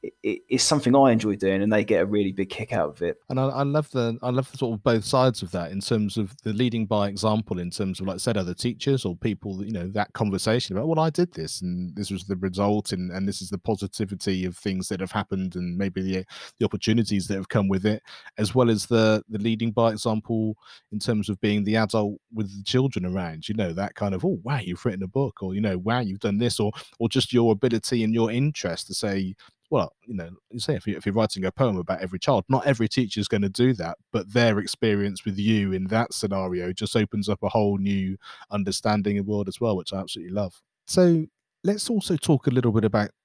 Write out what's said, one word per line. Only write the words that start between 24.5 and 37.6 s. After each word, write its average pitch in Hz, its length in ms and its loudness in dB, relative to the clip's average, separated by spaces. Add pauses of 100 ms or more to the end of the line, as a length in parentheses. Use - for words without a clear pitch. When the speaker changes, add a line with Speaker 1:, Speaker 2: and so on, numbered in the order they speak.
Speaker 2:
you've 90 260 -8
written 95 180 -2
a 90 60 -6
book," 135 340 -4
or, 92 120 -6
you 104 80 -2
know, 98 160 0
"Wow, 113 220 0
you've 98 200 -4
done 101 160 0
this," 117 240 0
or, 107 120 2 (260)
or 117 100 0
just - 240 0
your 117 200 6
ability 113 520 0
and 110 80 2
your 113 180 2
interest 120 580 -2
to 95 60 -10
say, 98 400 -2 (360)
well, 104 220 0 (140)
you 117 80 -10
know, 85 140 -8 (220)
you 117 100 -8
say 151 160 -2
if 92 100 -8
you, 104 80 -2
if 80 100 -10
you're 101 100 0
writing 104 320 2
a 92 40 2
poem 113 280 2
about 90 220 -4
every 92 180 -6
child, 120 300 2
not 131 160 2
every 117 220 4
teacher's 107 400 0
gonna 101 220 0
do 123 240 4
that, 85 240 -4 (160)
but 101 200 -2
their 113 280 4
experience 101 640 0
with 98 120 -2
you 101 360 2
in 95 120 -2
that 110 280 0
scenario 92 600 -2
just - 220 -4
opens 104 340 2
up 101 140 -2
a 104 60 0
whole 101 300 2